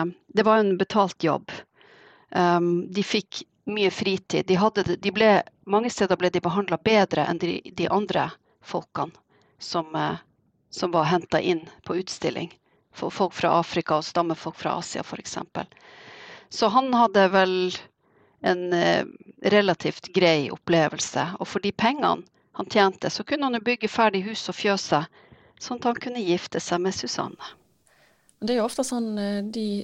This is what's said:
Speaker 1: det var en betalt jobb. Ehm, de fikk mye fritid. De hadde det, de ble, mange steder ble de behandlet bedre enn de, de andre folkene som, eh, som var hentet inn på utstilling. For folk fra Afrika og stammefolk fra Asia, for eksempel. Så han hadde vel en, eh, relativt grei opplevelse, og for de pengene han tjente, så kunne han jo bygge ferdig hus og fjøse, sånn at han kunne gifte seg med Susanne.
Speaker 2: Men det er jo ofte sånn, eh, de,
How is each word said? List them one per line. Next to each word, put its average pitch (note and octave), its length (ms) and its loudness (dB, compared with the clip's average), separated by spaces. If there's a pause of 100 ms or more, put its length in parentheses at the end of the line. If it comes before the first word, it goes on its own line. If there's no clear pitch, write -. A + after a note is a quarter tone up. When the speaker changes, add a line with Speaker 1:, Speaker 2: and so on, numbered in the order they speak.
(340)
Speaker 1:
det G3+ 140 2
var A3 140 6
en G3 180 2
betalt F#3+ 440 0
jobb. D3 280 -2 (800)
Ehm, F3 580 2
de F#3+ 140 0
fikk - 400 -4 (260)
mye G#3 220 2
fritid. F#3 560 -2
De F#3 80 4
hadde G3+ 280 2
det, F3 200 -2
de G3+ 80 0
ble, G#3 200 6 (380)
mange A3+ 240 2
steder F#3 240 2
ble F3+ 160 2
de F3 80 2
behandlet F3 420 0
bedre G3 460 4
enn E3 120 -2
de, F3 180 -2 (180)
de E3+ 160 0
andre F3+ 360 0 (360)
folkene D#3 480 -8 (480)
som, D#3+ 340 -6
eh, D#3 220 -2 (560)
som F3 220 -4
var D#3 160 2
hentet E3+ 340 0
inn E3 160 0 (240)
på E3+ 160 -4
utstilling. E3+ 480 -6 (480)
For - 160 -6
folk F3+ 240 -2
fra E3 220 0
Afrika E3 400 0
og D#3+ 80 -8
stammefolk E3 520 -4
fra - 220 -4
Asia, - 220 -8
for - 180 -12
eksempel. - 460 -10 (800)
Så - 180 0
han C4 260 2
hadde G#3 380 6
vel F#3+ 240 4 (840)
en, F3+ 320 0
eh, E3+ 320 2 (480)
relativt F#3 600 2
grei D#3+ 360 4
opplevelse, D#3 760 0 (120)
og - 80 -6
for - 160 -6
de G3+ 80 -2
pengene A3 540 0 (320)
han G3+ 100 -6
tjente, F#3+ 420 2
så - 140 -6
kunne C#4+ 240 -2
han A#3+ 80 -2
jo A3 80 -4
bygge A#3+ 240 -2
ferdig G3+ 380 2
hus G#3+ 240 -8
og F3+ 80 -8
fjøse, G3 480 0 (560)
sånn B3 180 -10
at - 80 -2
han A#3+ 160 -2
kunne B3 220 -6
gifte F3 340 0
seg F3 220 -2
med F#3+ 160 -2
Susanne. - 560 -8 (840)
Speaker 2:
Men G#3+ 80 -6
det B3 80 0
er A#3+ 40 2
jo A3 80 0
ofte - 160 -4
sånn, A#3 380 -4
eh, G3+ 240 -2
de, A3 220 -4 (160)